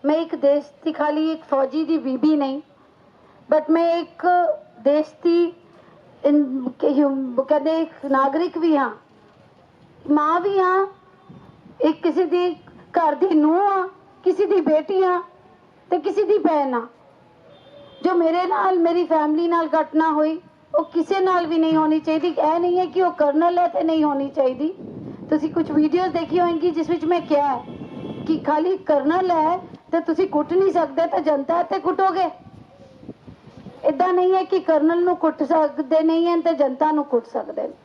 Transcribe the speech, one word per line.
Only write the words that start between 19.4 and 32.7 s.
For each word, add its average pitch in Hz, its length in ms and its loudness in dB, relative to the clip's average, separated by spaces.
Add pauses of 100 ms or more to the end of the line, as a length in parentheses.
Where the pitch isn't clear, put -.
ਨਾਲ 330 220 0 (120)
ਘਟਨਾ 311 300 0
ਹੋਈ, 311 300 -2 (340)
ਉਹ 311 80 2
ਕਿਸੇ 339 360 -2
ਨਾਲ 359 280 0
ਵੀ 330 100 -2
ਨਹੀਂ 320 180 2
ਹੋਣੀ 311 240 2
ਚਾਹੀਦੀ। 311 280 -2
ਇਹ 320 320 0
ਨਹੀਂ 349 200 0
ਹੈ 370 60 0
ਕਿ 359 180 -2
ਉਹ 349 80 2
ਕਰਨਲ 330 480 2
ਹੈ 349 80 2
ਤੇ 349 160 -2
ਨਹੀਂ 320 200 0
ਹੋਣੀ 277 260 -2
ਚਾਹੀਦੀ। 277 460 -2 (540)
ਤੁਸੀਂ 311 240 -2
ਕੁਝ 320 180 -2
ਵੀਡੀਓਜ਼ 311 420 0
ਦੇਖੀ 330 260 -2
ਹੋਣਗੀ 339 320 0
ਜਿਸ 311 180 -4
ਵਿੱਚ 320 160 -2
ਮੈਂ 339 160 2
ਕਿਹਾ 285 260 0
ਹੈ 254 160 -4 (640)
ਕਿ 320 100 0
ਖਾਲੀ 320 400 0
ਕਰਨਲ 320 540 0
ਹੈ 330 260 2
ਤੇ - 420 -6
ਤੁਸੀਂ 330 280 0
ਕੁੱਟ 302 260 -2
ਨਹੀਂ 381 180 4
ਸਕਦੇ, 320 360 0
ਤਾਂ 349 120 -2
ਜਨਤਾ 302 440 0
ਤੇ 370 160 -4
ਕੁੱਟੋਗੇ। 370 500 0 (1600)